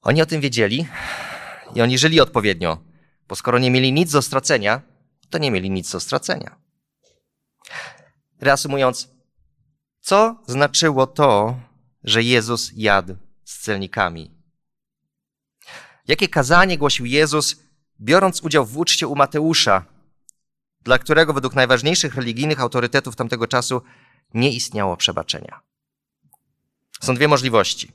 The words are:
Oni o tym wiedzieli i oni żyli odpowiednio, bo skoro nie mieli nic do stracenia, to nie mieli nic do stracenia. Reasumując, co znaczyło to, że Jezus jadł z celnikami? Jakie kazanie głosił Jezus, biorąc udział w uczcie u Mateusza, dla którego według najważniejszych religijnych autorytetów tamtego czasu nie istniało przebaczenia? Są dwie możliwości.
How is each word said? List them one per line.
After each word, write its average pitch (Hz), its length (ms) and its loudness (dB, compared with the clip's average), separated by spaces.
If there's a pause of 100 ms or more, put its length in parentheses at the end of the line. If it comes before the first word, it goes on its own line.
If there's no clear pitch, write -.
Oni 156 200 2
o 160 40 2
tym 160 140 -4
wiedzieli 120 460 0 (880)
i 117 80 2
oni 127 160 2
żyli 160 220 4
odpowiednio, 92 580 0 (500)
bo 98 60 -12
skoro 123 240 0
nie 127 120 2
mieli 131 220 2
nic 160 200 0
do 143 100 4
stracenia, 131 600 -2 (480)
to 165 80 -6
nie 147 120 0
mieli 95 200 -2
nic 92 220 -4
do 92 80 -6
stracenia. - 560 -6 (1800)
Reasumując, 139 680 0 (920)
co 226 460 2
znaczyło 139 600 2
to, 123 540 2 (440)
że 110 180 0
Jezus 117 520 0
jadł 98 420 0 (280)
z - 140 -18
celnikami? 92 720 -6 (1800)
Jakie 185 200 0
kazanie 170 500 4
głosił 135 280 0
Jezus, 147 500 0 (440)
biorąc 175 420 2
udział 156 240 2
w 131 120 -10
uczcie 165 300 -2
u 143 80 -6
Mateusza, 143 680 2 (960)
dla 127 180 2
którego 156 340 2
według 131 220 -4
najważniejszych 131 600 2
religijnych 127 460 -4
autorytetów 123 560 -2
tamtego 117 300 -4
czasu 123 360 -2 (520)
nie 123 180 2
istniało 101 440 -4
przebaczenia? - 640 -6 (1400)
Są 127 140 -2
dwie 147 140 2
możliwości. 123 680 0